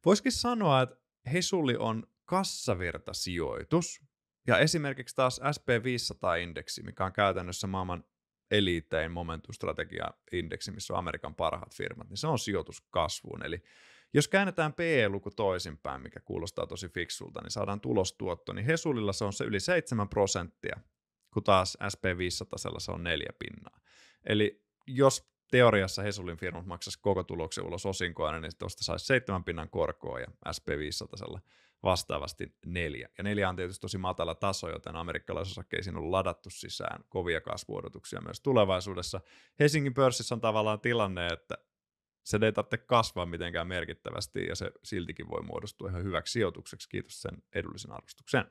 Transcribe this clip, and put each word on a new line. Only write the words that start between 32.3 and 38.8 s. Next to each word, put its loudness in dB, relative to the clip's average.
neljä. -4
Ja -8
neljä 2
on -2
tietysti -6
tosi -6
matala -2
taso, 0
joten -8
amerikkalaisosakkeisiin -6
on -4
ladattu -2
sisään -8
kovia -2
kasvuodotuksia -8
myös -12
tulevaisuudessa. 2